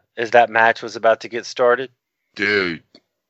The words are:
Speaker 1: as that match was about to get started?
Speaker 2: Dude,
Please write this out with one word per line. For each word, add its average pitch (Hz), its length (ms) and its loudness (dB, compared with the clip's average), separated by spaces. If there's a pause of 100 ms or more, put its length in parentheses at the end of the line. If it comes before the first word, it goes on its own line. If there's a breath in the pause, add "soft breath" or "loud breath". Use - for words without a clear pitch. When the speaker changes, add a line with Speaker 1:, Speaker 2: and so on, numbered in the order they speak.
(180)
Speaker 1:
as 113 140 -6
that 117 180 6
match 113 320 2
was 113 120 -12
about 113 280 0
to 117 80 -14
get 113 160 -10
started? 123 440 -2 (440)
Speaker 2:
Dude, 101 480 -4 (480)